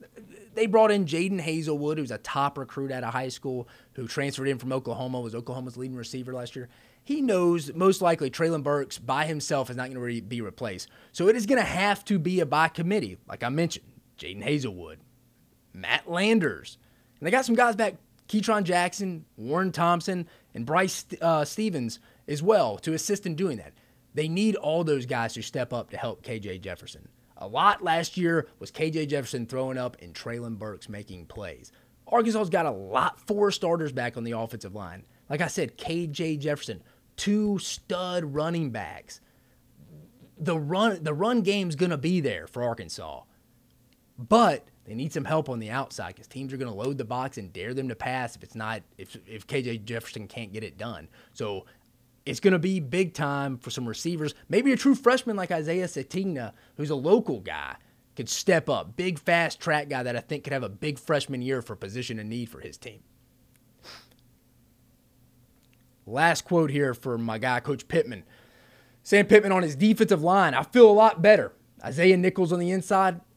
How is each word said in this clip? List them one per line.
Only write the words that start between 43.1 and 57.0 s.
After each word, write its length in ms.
but 480
they 100
need 180
some 140
help 220
on 120
the 100
outside 460
'cause 100
teams 260
are 40
gonna 180
load 240
the 60
box 340
and 140
dare 220
them 140
to 60
pass 400
if 80
it's 140
not, 260
if, 200
if 200
K 160
J 160
Jefferson 480
can't 260
get 120
it 120
done. 320
So 320
it's 140
gonna 180
be 200
big 360
time 420
for 140
some 180
receivers. 460
Maybe 200
a 60
true 180
freshman 400
like 160
Isaiah 360
Sategna, 640
who's 140
a 40
local 460